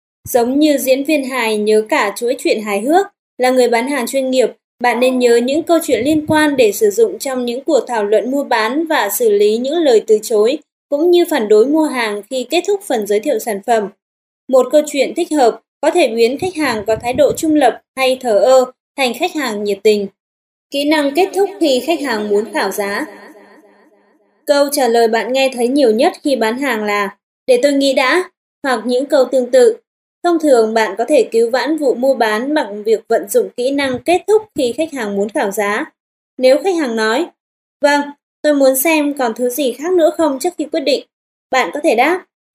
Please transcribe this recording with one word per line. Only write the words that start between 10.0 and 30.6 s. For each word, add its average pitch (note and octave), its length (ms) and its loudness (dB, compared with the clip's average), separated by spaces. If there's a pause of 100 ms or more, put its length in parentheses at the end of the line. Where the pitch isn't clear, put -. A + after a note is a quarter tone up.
từ G#3+ 160 4
chối, A3+ 360 0 (300)
cũng D#4 220 0
như F4 200 4
phản A#3+ 180 -2
đối G#3+ 180 6
mua D#4 180 2
hàng A3+ 460 -4
khi B3+ 200 -6
kết F4 160 0
thúc G4+ 160 -2
phần A3+ 240 -4
giới G#3 140 0
thiệu A3 180 -2
sản G#3+ 280 -6
phẩm. A3 220 0 (600)
Một B3+ 240 4
câu D4+ 140 6
chuyện C4 300 -2
thích E4+ 160 -4
hợp B3+ 280 2 (200)
có D4+ 100 2
thể E4 180 2
biến A#3 300 0
khách F#4 180 -6
hàng A#3+ 300 -4
có A3 100 0
thái A#3 160 -6
độ B3+ 200 2
trung D#4 220 -2
lập C4+ 280 2 (140)
hay C4 240 0
thờ A3+ 180 0
ơ B3+ 260 6 (320)
thành B3+ 180 -2
khách F4 200 -4
hàng A3 300 -4
nhiệt G3+ 180 -4
tình. G#3 240 2 (640)
Kỹ C#4+ 140 -2
năng D4 300 0
kết F#4+ 200 2
thúc G4 160 0 (100)
khi C4+ 260 2
khách D#4+ 140 -2
hàng A3 280 -4
muốn G#3 240 -2
khảo A#3+ 180 -2
giá. G3+ 360 -6 (1400)
Câu C#4+ 260 2
trả C4+ 160 0
lời A#3 200 4
bạn A3+ 240 -2
nghe C4+ 220 0
thấy A#3+ 140 -2
nhiều C4+ 220 2
nhất C#4 220 2 (100)
khi C#4 140 0
bán A3+ 220 -2
hàng A#3+ 260 -4
là, G#3 320 -4 (300)
"Để B3 160 4
tôi C#4+ 100 2
nghĩ C#4 200 2
đã", C#4+ 380 0 (320)
hoặc B3 220 -2
những B3 220 -2
câu C#4 180 2
tương B3+ 260 0
tự. B3 260 4 (480)
Thông E4+ 140 2
thường, A#3 360 2